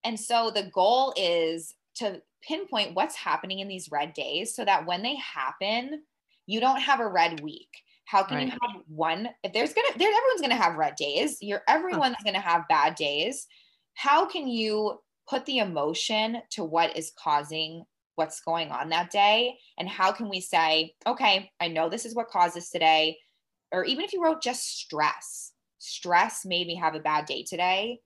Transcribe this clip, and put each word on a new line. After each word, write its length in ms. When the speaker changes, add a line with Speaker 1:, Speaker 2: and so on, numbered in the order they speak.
Speaker 1:
And 140
so 320
the 200
goal 460
is 560
to 260
pinpoint 500
what's 220
happening 420
in 100
these 240
red 220
days 420
so 80
that 220
when 160
they 140
happen, 880
you 140
don't 200
have 200
a 80
red 340
week. 280
How 160
can 180
you 100
Speaker 2:
Right. 120
Speaker 1:
have 240
one? 440
If 80
there's 220
gonna, 240
there, 100
everyone's 340
gonna 140
have 200
red 200
days. 460
You're, 260
Speaker 2:
Huh. 80
Speaker 1:
everyone's 480
gonna 160
have 300
bad 240
days. 540
How 320
can 200
you 540
put 180
the 120
emotion 920
to 120
what 320
is 220
causing 680
what's 280
going 300
on 180
that 200
day? 480
And 100
how 220
can 180
we 100
say, 540
"Okay, 520
I 100
know 200
this 160
is 80
what 140
caused 280
this 140
today." 480
Or 140
even 200
if 80
you 80
wrote 220
just 340
stress, 760
"Stress 680
made 220
me 80
have 180
a 60
bad 260
day 160
today. 640